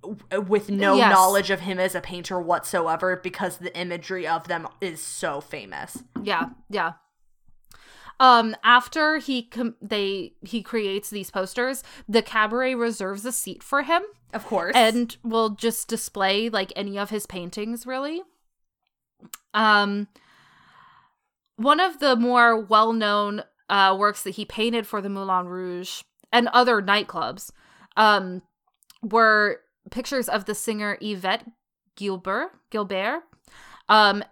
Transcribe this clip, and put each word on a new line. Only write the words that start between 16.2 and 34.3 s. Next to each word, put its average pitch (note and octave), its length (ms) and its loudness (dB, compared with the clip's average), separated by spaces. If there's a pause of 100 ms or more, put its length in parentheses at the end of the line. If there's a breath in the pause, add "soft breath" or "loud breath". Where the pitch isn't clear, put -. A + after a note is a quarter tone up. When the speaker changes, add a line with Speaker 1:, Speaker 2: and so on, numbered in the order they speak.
Speaker 2:
like, G#3 280 -4
any G3+ 240 -8
of G3+ 100 -4
his G#3+ 160 -6
paintings, G#3 640 -10
really. C#4+ 340 -6 (1300)
Um, G#3 540 2 (1500 soft breath)
one C#4+ 220 2
of F4+ 200 0
the C#4 160 4
more A#3+ 440 4
well-known, G#3 840 2 (260)
uh, G3 280 6
works G#3 260 0
that G3 80 -6
he G3+ 140 -8
painted A3+ 420 -2
for G#3 140 -6
the G3 80 -8
Moulin F#3+ 380 -2
Rouge F3+ 540 -10 (300)
and A#3+ 180 4
other A#3+ 320 4
nightclubs, F#3 680 -2 (440 soft breath)
um, G3 460 4 (600)
were G#3+ 600 4 (300)
pictures B3 360 -4
of G3+ 180 -2
the G#3+ 100 -4
singer G#3 460 -4
Yvette G3+ 440 -4 (500)
Gilbert, G3 560 -6 (200)
Gilbert, G#3 520 -4 (640 loud breath)
um, G#3 440 6